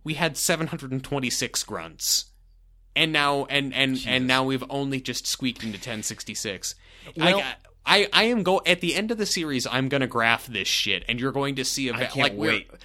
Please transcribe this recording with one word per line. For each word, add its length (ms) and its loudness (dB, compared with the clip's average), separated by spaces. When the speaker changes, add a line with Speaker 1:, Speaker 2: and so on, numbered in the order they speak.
Speaker 1:
we 100 -2
had 220 0
seven 320 0
hundred 240 -6
and 100 -2
twenty-six 640 -2
grunts, 640 -2
and 180 4
now, 380 4
and, 240 0
and, 220 2
Speaker 2:
Jesus. 140 -4
Speaker 1:
and 160 2
now 160 4
we've 280 0
only 320 -2
just 240 -6
squeaked 360 -4
into 160 -6
ten 240 -8
sixty-six. 720 -6
Like, 220 4
Speaker 2:
Well 80 0
Speaker 1:
I, 100 -6
I, 240 6
I 120 6
am 180 2
go, 240 2
at 140 4
the 160 0
end 160 0
of 60 -2
the 80 0
series, 400 -2
I'm 220 0
gonna 200 2
graph 380 2
this 200 -4
shit, 420 0
and 120 -2
you're 120 0
going 240 -2
to 80 -4
see 240 -2
a 60 -2
Speaker 2:
I 40 -4
Speaker 1:
va-, 80 0
Speaker 2:
can't 100 -6
Speaker 1:
like, 160 0
we're, 180 -2
Speaker 2:
wait. 200 -2